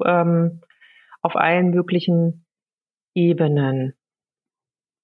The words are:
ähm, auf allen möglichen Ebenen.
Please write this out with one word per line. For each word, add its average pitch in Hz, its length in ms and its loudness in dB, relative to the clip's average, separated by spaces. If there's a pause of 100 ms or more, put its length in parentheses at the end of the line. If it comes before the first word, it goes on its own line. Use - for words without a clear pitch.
ähm, 170 560 0 (600)
auf - 160 -4
allen 180 320 0
möglichen 175 760 -2 (680)
Ebenen. 147 800 0 (1120)